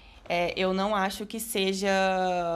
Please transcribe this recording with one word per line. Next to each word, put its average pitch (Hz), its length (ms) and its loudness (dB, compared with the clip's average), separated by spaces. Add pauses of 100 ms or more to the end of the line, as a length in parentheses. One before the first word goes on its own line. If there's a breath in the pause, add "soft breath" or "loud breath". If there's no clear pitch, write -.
(280 loud breath)
é, 175 280 0
eu 190 180 2
não 196 200 0
acho 196 320 -2
que 226 140 -8
seja 196 480 0 (680)